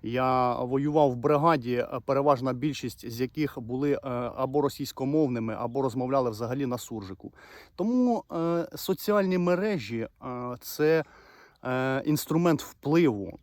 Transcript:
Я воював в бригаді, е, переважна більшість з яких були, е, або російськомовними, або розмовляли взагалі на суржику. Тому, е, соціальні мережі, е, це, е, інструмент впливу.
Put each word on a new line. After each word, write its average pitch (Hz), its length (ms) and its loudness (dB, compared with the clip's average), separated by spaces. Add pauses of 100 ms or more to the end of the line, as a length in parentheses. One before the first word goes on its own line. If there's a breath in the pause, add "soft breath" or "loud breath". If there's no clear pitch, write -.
Я 123 520 2
воював 139 560 2
в 123 60 -2
бригаді, 143 580 2
е, 120 320 -2
переважна 135 460 2
більшість 127 580 -6
з 113 100 -8
яких 135 400 -4
були, 127 320 0
е, 135 60 0 (380)
або 131 240 0
російськомовними, 131 1000 0
або 120 240 -2
розмовляли 127 480 0
взагалі 120 360 -4
на 123 120 -4
суржику. 98 540 -12 (440 loud breath)
Тому, 240 560 0
е, 170 420 0
соціальні 190 640 0
мережі, 175 600 0
е, 113 100 -4 (520)
це, 156 440 2 (600 loud breath)
е, 131 420 0
інструмент 160 560 2
впливу. 139 800 0